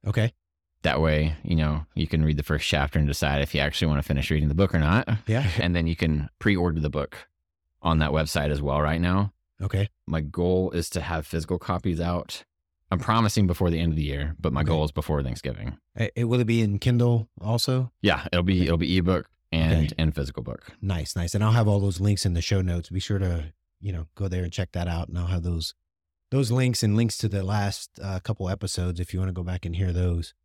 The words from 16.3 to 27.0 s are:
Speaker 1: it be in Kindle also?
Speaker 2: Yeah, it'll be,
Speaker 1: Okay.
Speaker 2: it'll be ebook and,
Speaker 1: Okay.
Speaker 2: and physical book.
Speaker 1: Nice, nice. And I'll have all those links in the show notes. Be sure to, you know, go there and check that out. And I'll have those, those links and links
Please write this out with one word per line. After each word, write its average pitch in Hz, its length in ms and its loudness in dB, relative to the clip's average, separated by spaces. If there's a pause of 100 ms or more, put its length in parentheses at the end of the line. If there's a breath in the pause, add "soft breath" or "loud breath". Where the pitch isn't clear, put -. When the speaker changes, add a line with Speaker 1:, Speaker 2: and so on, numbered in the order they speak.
Speaker 1:
it 117 60 2
be 117 160 2
in 101 160 2
Kindle 120 500 2 (120)
also? 120 500 -2 (120)
Speaker 2:
Yeah, 85 300 2
it'll 87 120 2
be, 92 140 4
Speaker 1:
Okay. 87 80 4
Speaker 2:
it'll 82 100 2
be 85 220 2
ebook 87 320 2 (220)
and, 80 340 4
Speaker 1:
Okay. - 120 -4
Speaker 2:
and 80 160 2
physical 69 280 -6
book. - 300 -12 (100)
Speaker 1:
Nice, 90 320 -4
nice. 87 220 -4
And 104 80 2
I'll 110 80 4
have 110 160 4
all 101 100 4
those 98 220 0
links 101 260 2
in 87 80 0
the 85 80 0
show 98 180 0
notes. 87 300 -2
Be 90 100 -4
sure 101 200 -2
to, 85 320 -2 (280)
you 101 120 -6
know, 80 240 -6
go 101 100 -4
there 90 160 -2
and 87 100 -6
check - 200 -6
that 87 160 -2
out. 85 200 -4
And 80 80 -8
I'll 87 120 -2
have 90 160 -2
those, 85 300 -4 (560)
those 127 200 0
links 127 320 2
and 104 140 4
links 113 220 2